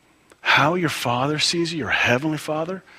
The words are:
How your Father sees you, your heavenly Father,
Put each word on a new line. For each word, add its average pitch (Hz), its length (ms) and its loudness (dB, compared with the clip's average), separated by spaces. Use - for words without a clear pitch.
How 147 340 4
your 175 140 0
Father 135 500 0
sees 170 340 0
you, 165 60 -4
your 110 100 -4
heavenly 143 480 2
Father, 165 460 -4